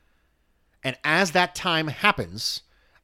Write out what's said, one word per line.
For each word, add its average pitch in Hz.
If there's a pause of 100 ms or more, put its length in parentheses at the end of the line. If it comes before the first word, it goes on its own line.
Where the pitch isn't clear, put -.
(840)
And 131
as 165
that 180
time 160
happens, 120 (420)